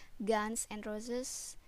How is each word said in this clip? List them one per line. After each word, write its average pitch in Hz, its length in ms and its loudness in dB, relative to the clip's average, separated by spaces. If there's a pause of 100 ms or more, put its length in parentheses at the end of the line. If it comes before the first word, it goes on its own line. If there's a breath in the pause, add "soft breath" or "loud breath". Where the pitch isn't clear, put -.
(180 loud breath)
Guns 220 520 4
N' 208 120 -4
Roses, 226 840 -2